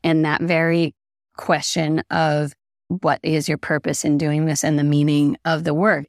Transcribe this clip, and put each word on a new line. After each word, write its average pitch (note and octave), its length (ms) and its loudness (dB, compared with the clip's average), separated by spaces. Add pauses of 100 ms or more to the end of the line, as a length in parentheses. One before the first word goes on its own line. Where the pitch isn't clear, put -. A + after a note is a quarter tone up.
And D#3+ 220 2
that D3+ 180 0
very E3 500 0 (420)
question D#3+ 760 -2
of D3+ 420 0 (340)
what E3 360 -2
is D#3+ 260 -2
your D3+ 80 -2
purpose - 480 -4
in D3 140 2
doing D#3 260 0
this D#3 180 -2
and D#3 140 2
the D3 60 0
meaning D3 640 2
of E3 180 -2
the D#3 100 -2
work E3 360 2